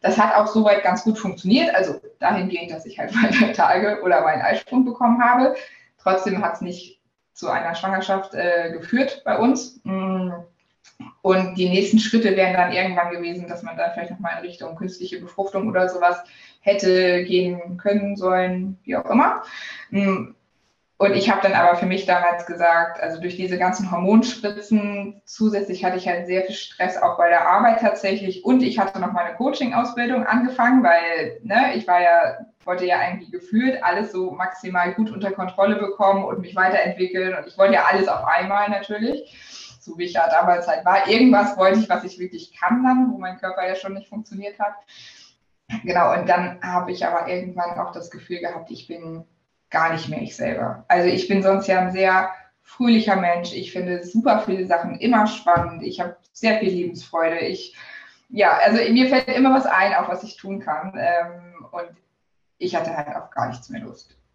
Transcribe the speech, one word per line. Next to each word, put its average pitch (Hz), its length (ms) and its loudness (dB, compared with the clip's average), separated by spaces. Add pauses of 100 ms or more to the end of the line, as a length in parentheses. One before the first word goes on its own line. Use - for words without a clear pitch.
Das 214 140 2
hat 226 160 4
auch 208 140 4
soweit 208 340 4
ganz 190 200 0
gut 214 160 0
funktioniert, 208 560 0
also - 240 0 (200)
dahingehend, 180 520 -2
dass 160 140 -12
ich - 140 -16
halt 180 160 -8
<laughs> 233 260 2
meine - 140 4
Tage 190 480 2
oder 175 180 4
meinen 160 220 0
Eisprung 247 420 0
bekommen 240 400 2
habe. 247 320 4 (400)
Trotzdem 190 480 -2
hat's - 160 -4
nicht - 400 -12 (320)
zu - 160 -10
einer 170 260 -4
Schwangerschaft, 190 600 -4
äh, 170 380 0
geführt - 520 -2
bei - 140 0
uns. - 460 0
Mm. 190 460 -4 (920)
Und 190 340 2
die 180 140 0
nächsten 208 280 2
Schritte 220 380 2
wären 185 160 2
dann 180 200 2
irgendwann 180 400 -2
gewesen, 175 360 -8
dass 175 140 -12
man 165 160 -12
dann 170 140 -2
vielleicht 170 180 -10
nochmal 175 260 -8
in - 80 -12
Richtung - 320 -14
künstliche 185 440 -10
Befruchtung 196 480 -6
oder 185 200 2
sowas 180 340 0 (380)
hätte 185 640 4
gehen 180 540 -2
können, 202 380 0
sollen, 185 680 0
wie - 120 -4
auch - 120 -4
immer. - 340 2 (480)
Mm. 196 440 -2 (640)
Und 196 200 4
ich 202 120 2
habe 202 140 2
dann 190 120 4
aber 175 220 6
für 185 100 -2
mich 190 200 -2
damals 175 400 2
gesagt, 170 540 0
also 165 200 -6
durch 180 160 -6
diese 180 220 -4
ganzen 185 320 -2
Hormonspritzen, 202 1300 0
zusätzlich 196 600 -4
hatte 185 120 0
ich 185 100 -6
halt 180 220 -4
sehr 190 160 0
viel 196 100 -8
Stress - 420 -6
auch 170 220 0
bei 170 100 4
der 170 200 4
Arbeit 226 320 4
tatsächlich 196 640 -2
und 254 180 4
ich 226 160 0
hatte 190 220 -2
noch - 120 -4
meine 175 220 -4
Coaching-Ausbildung 240 880 -2
angefangen, 247 600 4
weil, 170 580 2
ne, 247 320 2
ich - 140 -4
war 175 120 6
ja, 170 460 4 (180)
wollte 180 220 -4
ja 170 140 0
eigentlich 180 320 -6
gefühlt 254 500 -2
alles 190 300 -2
so 185 180 -4
maximal 185 640 -4
gut 220 160 -2
unter 196 220 -6
Kontrolle 196 440 0
bekommen 196 480 0
und - 160 -6
mich 175 140 -14
weiterentwickeln 185 800 0
und - 140 -10
ich - 100 -20
wollte 196 160 6
ja - 160 4
alles 190 160 2
auf - 180 -2
einmal 196 460 0
natürlich, - 1080 -8
so 165 180 -18
wie 175 60 -4
ich 175 80 -8
ja 165 180 2
damals 175 380 2
halt - 160 -2
war. 185 240 4
Irgendwas 247 480 6
wollte 196 240 4
ich, - 80 -2
was 175 160 -2
ich 185 160 -12
wirklich - 360 -12
kann 240 280 0
dann, 254 280 4
wo 190 60 -8
mein 185 200 -10
Körper 185 280 -6
ja 190 80 -4
schon 196 200 -10
nicht 196 140 -14
funktioniert 202 520 -12
hat. 208 140 -2 (1080)
Genau, 170 320 2
und - 140 -2
dann 180 340 0
habe 180 300 -4
ich 175 120 -6
aber 170 240 -2
irgendwann 180 520 -6
auch - 100 -6
das - 220 -16
Gefühl - 260 -12
gehabt, 170 320 -10
ich - 160 -16
bin 165 380 -14 (500)
gar 165 180 2
nicht - 160 -6
mehr - 140 -6
ich - 140 -12
selber. - 500 -6
Also 180 220 4
ich - 180 -2
bin 196 160 2
sonst 196 240 2
ja 185 140 2
ein 180 120 -2
sehr 190 380 2 (320)
fröhlicher 220 540 2
Mensch. 175 360 0
Ich - 200 -10
finde 180 320 -6
super 226 360 2
viele 185 260 -4
Sachen 170 340 -2
immer 220 260 4
spannend. - 560 0
Ich - 180 -8
habe - 160 -8 (160)
sehr 214 280 0
viel 190 100 0
Lebensfreude. 170 680 -2
Ich, 175 360 -8 (540)
ja, 185 340 4
also 220 160 4 (120)
mir 254 160 6
fällt 262 200 2
immer 262 240 4
was 269 140 2
ein, 196 280 2
auf 185 140 0
was 185 140 -6
ich - 140 -18
tun 196 240 -10
kann. 165 360 -8
Ähm, 170 760 -4
und 170 160 -10 (680)
ich 180 180 -4
hatte 160 200 -4
halt 147 200 -8
auf - 140 -12
gar - 180 -4
nichts - 200 -14
mehr - 120 -12
Lust. - 360 -20 (180)